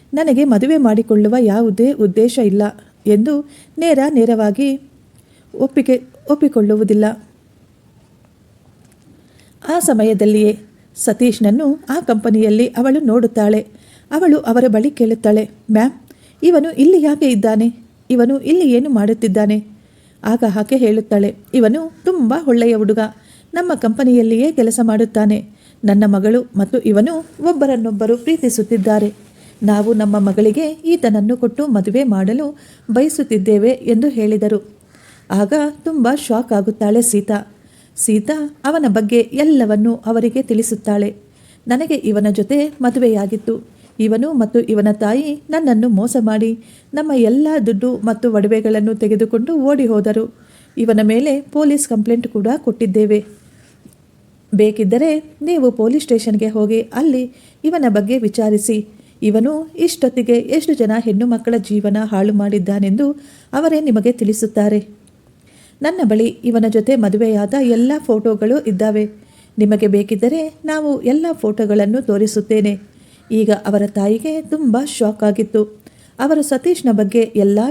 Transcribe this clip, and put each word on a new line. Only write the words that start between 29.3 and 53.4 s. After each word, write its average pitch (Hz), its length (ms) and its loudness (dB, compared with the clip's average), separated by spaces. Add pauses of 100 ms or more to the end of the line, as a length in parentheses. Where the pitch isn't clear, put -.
ನಾವು 208 300 2
ನಮ್ಮ 214 260 0
ಮಗಳಿಗೆ 214 520 0 (140)
ಈತನನ್ನು 240 520 0
ಕೊಟ್ಟು 247 300 -4
ಮದುವೆ 214 360 0
ಮಾಡಲು 233 540 -2 (340)
ಬಯಸುತ್ತಿದ್ದೇವೆ" 220 800 0
ಎಂದು 240 380 0
ಹೇಳಿದರು. 214 720 -2 (540)
ಆಗ 196 220 0 (300)
ತುಂಬ 302 320 -2
ಶಾಕ್ 240 380 -4
ಆಗುತ್ತಾಳೆ 208 480 0
ಸೀತಾ. 202 520 -4 (420)
ಸೀತಾ 294 680 -2
ಅವನ 302 220 0
ಬಗ್ಗೆ 220 320 2
ಎಲ್ಲವನ್ನೂ 233 760 2
ಅವರಿಗೆ 233 460 -2
ತಿಳಿಸುತ್ತಾಳೆ. 214 720 -2 (520)
"ನನಗೆ 294 280 -2
ಇವನ 208 360 -2
ಜೊತೆ 285 400 -2 (100)
ಮದುವೆಯಾಗಿತ್ತು. 226 840 -2 (320)
ಇವನು 226 340 0
ಮತ್ತು 233 260 0
ಇವನ 214 320 0
ತಾಯಿ 269 580 -4
ನನ್ನನ್ನು 254 400 0
ಮೋಸ 202 300 0
ಮಾಡಿ 220 400 -2 (340)
ನಮ್ಮ 302 180 -4
ಎಲ್ಲ 254 360 2 (180)
ದುಡ್ಡು 233 320 -2
ಮತ್ತು 220 360 -2
ಒಡವೆಗಳನ್ನು 214 640 0
ತೆಗೆದುಕೊಂಡು 220 600 -2
ಓಡಿ 277 300 0
ಹೋದರು. 214 500 -2 (420)
ಇವನ 220 260 2
ಮೇಲೆ 269 380 0
ಪೊಲೀಸ್ 285 460 0
ಕಂಪ್ಲೇಂಟ್ 233 400 -2
ಕೂಡ 208 200 -4 (100)
ಕೊಟ್ಟಿದ್ದೇವೆ. 214 680 0 (1300)